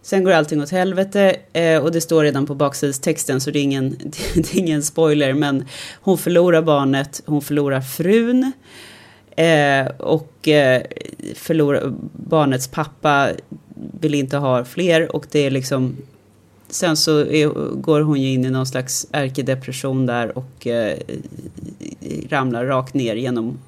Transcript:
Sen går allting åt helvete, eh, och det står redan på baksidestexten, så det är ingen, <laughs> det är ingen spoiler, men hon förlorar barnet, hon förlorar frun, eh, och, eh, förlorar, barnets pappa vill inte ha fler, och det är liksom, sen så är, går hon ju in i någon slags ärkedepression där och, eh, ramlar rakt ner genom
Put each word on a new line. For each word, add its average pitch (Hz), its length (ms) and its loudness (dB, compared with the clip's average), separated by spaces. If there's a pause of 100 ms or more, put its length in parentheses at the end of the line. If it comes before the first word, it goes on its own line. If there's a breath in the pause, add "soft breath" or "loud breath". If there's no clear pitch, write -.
Sen 196 220 0
går 190 80 4
allting 156 300 2
åt 147 100 -6
helvete, 190 640 2 (180)
eh, 160 300 2
och 170 80 2
det 165 100 0
står 160 220 2
redan 139 220 2
på 139 100 -8
baksidestexten, 139 840 -2
så 147 100 -4
det 147 80 0
är 143 40 0
ingen, 139 260 0
<laughs> - 460 -8
det - 180 0
är - 60 2
ingen 156 240 0
spoiler, 147 500 2
men 139 320 0 (360 loud breath)
hon 185 160 2
förlorar 175 440 4
barnet, 143 640 2
hon 147 160 0
förlorar 139 400 0
frun, 233 720 2 (840 loud breath)
eh, 147 500 4 (140)
och, - 480 -2
eh, 139 340 6 (540)
förlorar, 143 580 0 (200)
barnets 139 540 2
pappa 143 600 0 (720)
vill 151 160 0
inte 139 220 -2
ha 127 280 0
fler, 170 500 0
och 151 160 -6
det 151 80 2
är 139 120 2
liksom, 131 460 -2 (720)
sen 165 280 0
så 151 280 2
är, 151 220 2 (280)
går 151 260 2
hon 151 200 2
ju 135 120 0
in 127 120 2
i 131 40 -2
någon 131 180 -2
slags 131 440 -6
ärkedepression 131 960 -2
där 120 320 -4
och, - 300 -12
eh, 117 300 -2 (1300)
ramlar 127 360 -2
rakt 131 280 -2
ner 117 220 -2
genom 123 420 -4 (100)